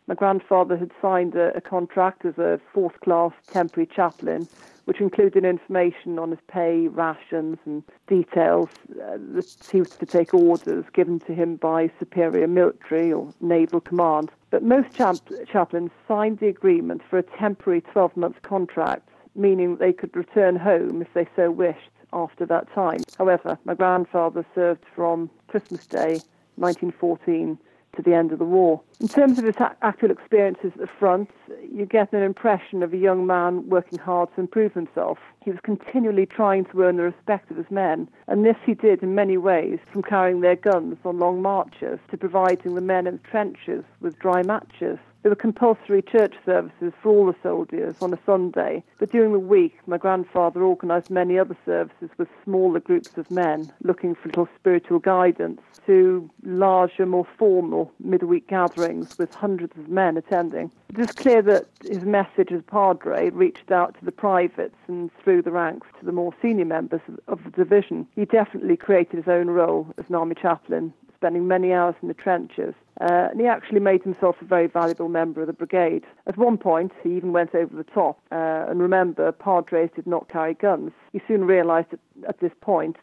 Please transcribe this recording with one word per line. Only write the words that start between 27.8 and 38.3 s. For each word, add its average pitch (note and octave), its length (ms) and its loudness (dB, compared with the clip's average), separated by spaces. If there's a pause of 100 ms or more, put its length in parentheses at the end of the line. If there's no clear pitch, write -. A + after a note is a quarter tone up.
to E3 60 -10
the F3 120 4
end E3 180 2
of D#3 60 -6
the E3 60 0
war. F3 360 4 (200)
In A3 80 -2
terms C4+ 300 4
of A#3 60 -2
his A3 120 0
a-, - 260 -2
actual G#3 280 0
experiences G3 640 0
at - 60 -14
the F#3 60 -8
front, G3 420 0 (500)
you G3+ 80 -4
get G3+ 260 2
an G#3 100 0
impression G3 640 -2
of E3+ 80 -4
a F3+ 40 -4
young F#3 300 2
man F3+ 420 0
working F3+ 300 0
hard F3 360 -2
to F#3+ 60 -6
improve G#3 340 0
himself. - 440 -6 (260)
He G3+ 60 -6
was F3+ 80 -8 (140)
continually G#3 540 0
trying G3 400 0
to F#3 160 -2
earn F3+ 160 2
the E3+ 40 -2
respect F3 480 -4
of D#3+ 60 -12
his E3 140 -10
men, E3+ 380 -2 (200)
and G#3 160 2